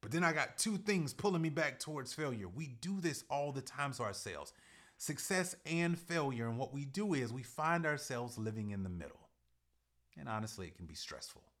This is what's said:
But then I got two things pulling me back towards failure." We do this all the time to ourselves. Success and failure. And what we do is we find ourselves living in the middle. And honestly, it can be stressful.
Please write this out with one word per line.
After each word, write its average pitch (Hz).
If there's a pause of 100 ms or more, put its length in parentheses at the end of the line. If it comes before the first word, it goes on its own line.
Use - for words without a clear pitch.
But 110
then 165
I 165
got 151
two 214
things 180
pulling 190
me 160
back 147
towards 147
failure." 120
We 131
do 165
this 165
all 143
the 135
time 139
to 120
ourselves. 95 (440)
Success 180 (100)
and 170
failure. 139
And 113
what 131
we 143
do 190
is 123
we 127
find 165
ourselves 127
living 107
in 98
the 95
middle. 85 (920)
And 139
honestly, 110
it 78
can 90
be 78
stressful. - (160)